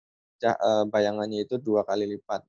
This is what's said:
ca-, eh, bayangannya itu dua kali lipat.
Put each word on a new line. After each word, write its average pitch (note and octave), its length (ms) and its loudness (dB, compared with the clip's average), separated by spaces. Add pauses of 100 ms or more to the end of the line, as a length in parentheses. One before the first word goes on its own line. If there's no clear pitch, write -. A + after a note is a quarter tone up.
(380)
ca-, A2+ 160 2
eh, G#2+ 320 2
bayangannya G#2+ 640 0
itu B2+ 80 -2
dua G#2+ 240 2
kali G2+ 320 -2
lipat. G2+ 340 -8